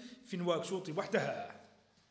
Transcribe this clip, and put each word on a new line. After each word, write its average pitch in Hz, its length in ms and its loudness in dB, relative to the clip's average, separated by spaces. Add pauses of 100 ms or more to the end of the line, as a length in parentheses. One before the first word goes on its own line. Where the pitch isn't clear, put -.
(240)
في - 120 -4
نواكشوط 175 520 2
وحدها. 156 720 0 (500)